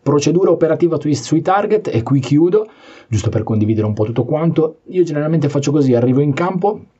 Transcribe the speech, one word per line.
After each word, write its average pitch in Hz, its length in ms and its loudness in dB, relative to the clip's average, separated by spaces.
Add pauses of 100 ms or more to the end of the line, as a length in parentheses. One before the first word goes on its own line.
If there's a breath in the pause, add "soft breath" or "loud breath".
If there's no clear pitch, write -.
Procedura 156 500 2
operativa 160 480 2
sui, 151 160 -2
sui 156 260 -2
target, 208 460 0
e 113 160 -2
qui 135 160 2
chiudo, 180 480 2 (400 loud breath)
giusto 107 220 -2
per 107 140 -2
condividere 107 440 0
un 107 60 -2
po' 107 100 -2
tutto 117 220 -2
quanto. 156 640 -2
Io 180 160 0
generalmente 151 440 -2
faccio 139 240 -2
così, 135 220 2
arrivo 123 260 2
in 147 140 0
campo 190 480 -2 (180)